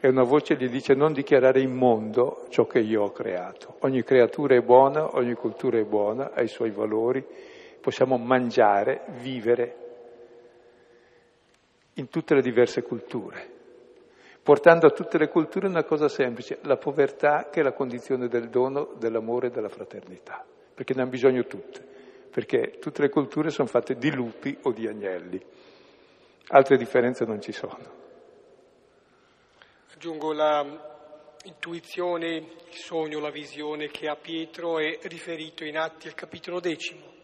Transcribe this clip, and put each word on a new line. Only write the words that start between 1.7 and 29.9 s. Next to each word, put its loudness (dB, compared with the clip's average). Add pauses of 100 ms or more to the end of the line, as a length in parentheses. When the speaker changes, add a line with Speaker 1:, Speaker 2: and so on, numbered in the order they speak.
Speaker 1:
ciò 2
che 0
io 0
ho -2
creato." -10
Ogni 0
creatura 4
è 6
buona, 6
ogni 0
cultura -2
è 0
buona, -2
ha -2
i 2
suoi -4
valori. -2 (540)
Possiamo 0
mangiare, 2 (180)
vivere -2 (2250)
in -10
tutte -2
le 6
diverse 2
culture, -10 (920)
portando 8
a 12
tutte -2
le 2
culture -2
una 0
cosa 0
semplice, -4
la 2
povertà 0
che -2
è 4
la 2
condizione -4
del -2
dono, -2
dell'amore -2
e -4
della -6
fraternità, -16 (300)
perché -8
ne -2
hanno -2
bisogno 4
tutte, -12 (460)
perché -2
tutte -4
le 2
culture -2
sono -2
fatte -2
di -2
lupi -6
o 0
di -6
agnelli, -8 (1080)
altre 6
differenze -2
non -6
ci -12
sono. -14 (1900)